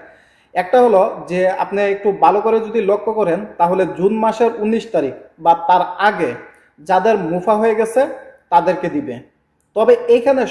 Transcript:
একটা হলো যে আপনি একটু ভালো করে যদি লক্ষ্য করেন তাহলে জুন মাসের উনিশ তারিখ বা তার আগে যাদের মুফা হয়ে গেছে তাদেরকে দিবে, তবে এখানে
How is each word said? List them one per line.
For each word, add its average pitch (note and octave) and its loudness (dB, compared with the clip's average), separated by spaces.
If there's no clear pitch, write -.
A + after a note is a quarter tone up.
একটা F3+ 0
হলো G#3 6
যে F3+ -4
আপনি F#3+ -4
একটু G3+ -2
ভালো F3+ 4
করে A3+ 2
যদি A3 -4
লক্ষ্য G#3 -2
করেন F#3+ -2
তাহলে F3+ 2
জুন F#3+ 0
মাসের A3+ 0
উনিশ G#3+ -2
তারিখ C#3+ -2
বা E3+ 4
তার F3+ 2
আগে F3+ 0
যাদের F#3 0
মুফা F3 -2
হয়ে G#3+ 0
গেছে A3+ 0
তাদেরকে F3 0
দিবে, B2+ -6
তবে A3+ 4
এখানে B3+ 2